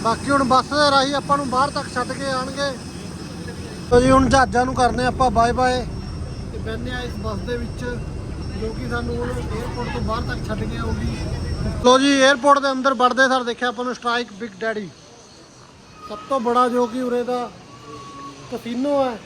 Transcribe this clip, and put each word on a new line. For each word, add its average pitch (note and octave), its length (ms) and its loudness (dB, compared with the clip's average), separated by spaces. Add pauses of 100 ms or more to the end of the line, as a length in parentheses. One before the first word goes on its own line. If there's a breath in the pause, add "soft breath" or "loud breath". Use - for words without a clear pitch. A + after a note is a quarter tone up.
ਬਾਕੀ A3+ 280 0
ਹੁਣ C#4 120 4
ਬੱਸ B3+ 220 4
ਦੇ D4 260 4
ਰਾਹੀਂ C4+ 220 4
ਆਪਾਂ C#4 240 0
ਨੂੰ C#4+ 120 -2
ਬਾਹਰ C4 200 2
ਤੱਕ C#4 240 -6
ਛੱਡ B3 180 -4
ਕੇ C4 200 -6
ਆਉਣਗੇ। C4+ 380 -4 (1200)
ਲੋ B3 100 10
ਜੀ, C4 100 6
ਹੁਣ C4 180 8
ਜਹਾਜ਼ਾਂ B3 360 4
ਨੂੰ C4 100 -2
ਕਰਨੇ B3 300 2
ਆਪਾਂ B3+ 260 2
ਬਾਏ A#3 200 4
ਬਾਏ B3+ 300 2 (720)
ਤੇ - 60 -8
ਬਹਿੰਦੇ A#3+ 340 -6
ਆ B3+ 100 -6
ਇਸ A#3+ 220 -6
ਬੱਸ G#3+ 240 -4
ਦੇ A#3+ 100 -2
ਵਿੱਚ, A#3 260 -6 (760)
ਜੋ A3 120 -2
ਕਿ B3 160 -6
ਸਾਨੂੰ A#3+ 260 -4
ਹੁਣ A#3+ 140 -2
에ਅਰਪੋਰਟ A#3 640 -4
ਤੋਂ A#3 80 -4
ਬਾਹਰ A3 280 -2
ਤੱਕ - 180 -4
ਛੱਡ G#3+ 160 -4
ਕੇ G#3+ 140 -4
ਆਊਗੀ। - 400 -2 (680)
ਲੋ B3+ 140 8
ਜੀ, C#4+ 120 4 (100)
에ਅਰਪੋਰਟ C#4 380 6
ਦੇ C4+ 120 0
ਅੰਦਰ C4 220 2
ਵੜਦੇ B3 360 4
ਸਾਰ C4 140 2
ਦੇਖਿਆ A#3+ 240 -4
ਆਪਾਂ B3 180 -4
ਨੂੰ B3 100 -4
ਸਟ੍ਰਾਈਕ A#3+ 440 -4
ਬਿਗ A3 200 -8
ਡੈਡੀ, G#3+ 280 -4 (1200)
ਸਭ G#3+ 80 -10 (120)
ਤੋਂ C4+ 100 2
ਬੜਾ A#3+ 300 4
ਜੋ B3 180 2
ਕਿ A#3+ 140 -4
ਉਰੇ A#3+ 220 -2
ਦਾ B3 260 -4 (1040)
ਕਸੀਨੋ C4 500 0
ਹੈ। A#3+ 220 -2